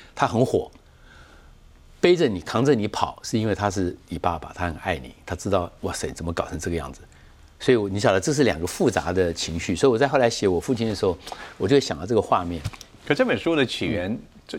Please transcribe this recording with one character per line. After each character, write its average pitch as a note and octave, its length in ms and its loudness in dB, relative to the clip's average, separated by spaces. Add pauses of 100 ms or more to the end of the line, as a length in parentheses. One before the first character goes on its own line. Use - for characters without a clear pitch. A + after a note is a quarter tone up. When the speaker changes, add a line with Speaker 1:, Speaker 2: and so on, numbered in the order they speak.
(160)
Speaker 1:
他 C3+ 120 2
很 A#2 180 4
火， - 240 0 (1300)
背 F3+ 140 8
着 E3 120 2
你、 F#2 140 -2
扛 A#2 240 0
着 D3 80 6
你 G#2+ 140 0
跑， - 340 -4
是 - 160 -2
因 A2 100 2
为 G2+ 60 2
他 G#2 160 0
是 F#2+ 260 -2 (120)
你 E2+ 100 -8
爸 E2+ 220 -2
爸， - 160 -14
他 F2 100 -4
很 E2+ 120 -4
爱 F2 200 -4
你， B1+ 160 -14 (120)
他 F#2 100 -6
知 - 140 -6
道， F#2 220 0 (100)
哇 F2 120 -4
塞， - 160 -6
怎 E2 160 -10
么 E2+ 80 -4
搞 - 140 -2
成 D#2+ 100 -8
这 E2+ 140 -4
个 E2+ 40 -2
样 C#2 160 -6
子？ - 100 -16 (580)
所 - 120 2
以 A#2+ 60 6
我， G#2 100 0
你 G2 120 -4
晓 G#2+ 120 4
得， F#2+ 80 4
这 D3+ 140 -2
是 C#3 100 4
两 E2+ 160 2
个 E2+ 60 -4
复 - 240 2
杂 F#2 240 -2
的 F2+ 180 2
情 E2+ 280 -6
绪。 - 160 -2
所 C#3 120 2
以 C3 40 6
我 A2 40 2
在 C3 120 2
后 C#3 100 0
来 B2 100 4
写 G#2+ 200 0
我 F2 120 2
父 C3+ 140 -2
亲 A2+ 160 -2
的 G2+ 60 -4
时 G2+ 100 -2
候， F2+ 100 2 (440)
我 G2 80 0
就 C#3 80 4
会 C#3 40 8
想 E2 200 -4
到 E2 40 -10
这 A2+ 120 0
个 G2+ 60 4
画 F#2+ 220 2
面。 F2 160 -6 (460)
Speaker 2:
可 D3+ 80 2
这 B3 100 2
本 F3 140 2
书 E3 180 0
的 D3 80 4
起 - 220 -2
源， F2 240 -2
Speaker 1:
嗯。 A#2 100 -4 (300)
Speaker 2:
这 - 100 -10